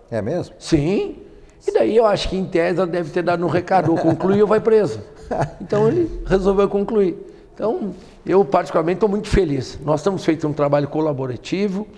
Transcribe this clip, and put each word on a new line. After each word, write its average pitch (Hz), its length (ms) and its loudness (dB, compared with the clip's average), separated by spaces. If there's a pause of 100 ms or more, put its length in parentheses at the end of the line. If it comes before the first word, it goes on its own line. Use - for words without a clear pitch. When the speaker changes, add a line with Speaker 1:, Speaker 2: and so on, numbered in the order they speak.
Speaker 1:
É 110 120 -4
mesmo? 156 380 -6
Speaker 2:
Sim. 180 560 -2 (500)
E 403 80 -4
daí 226 220 2
eu 226 100 6
acho 202 220 2
que 185 80 -4
em 190 80 -2
tese 175 360 0
ela 185 80 0
deve 170 220 -4
ter 175 140 -2
dado 175 220 0
um - 20 0
recado, 175 440 0
ou 156 60 2
conclui 185 440 2
ou 208 60 4
vai 214 120 4
preso. 214 400 2 (320)
Speaker 1:
<laughs> - 300 -4
Speaker 2:
Então 208 260 2
ele 117 240 0 (140)
resolveu 196 420 2
concluir. 202 480 0 (380)
Então 214 380 -4 (340)
eu 196 180 4
particularmente 180 540 0
estou 214 100 0
muito 208 220 -2
feliz. 143 520 -2
Nós 151 200 0
estamos 196 240 -2
feito 156 200 0
um 151 60 -2
trabalho 143 380 0
colaborativo, 156 960 -4 (100)